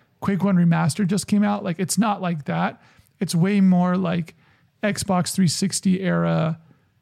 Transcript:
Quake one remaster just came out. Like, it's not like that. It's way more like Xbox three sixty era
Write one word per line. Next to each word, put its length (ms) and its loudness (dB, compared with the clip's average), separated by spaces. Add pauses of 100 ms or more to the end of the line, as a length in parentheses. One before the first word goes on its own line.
(180)
Quake 240 -2
one 120 2
remaster 500 2
just 220 -2
came 160 2
out. 200 -2
Like, 160 -4
it's 180 -4
not 240 0
like 240 -4
that. 360 -4 (380)
It's 160 -4
way 260 2
more 360 4
like 380 -4 (460)
Xbox 540 -2
three 140 2
sixty 520 -2
era 580 0 (420)